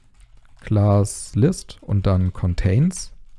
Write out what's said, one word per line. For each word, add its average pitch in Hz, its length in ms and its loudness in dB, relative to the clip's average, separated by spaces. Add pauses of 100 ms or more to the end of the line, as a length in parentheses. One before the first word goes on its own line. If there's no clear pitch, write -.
(600)
Class 101 760 0
List 156 460 0
und 101 260 -2
dann 92 260 2
Contains. 110 800 -2 (260)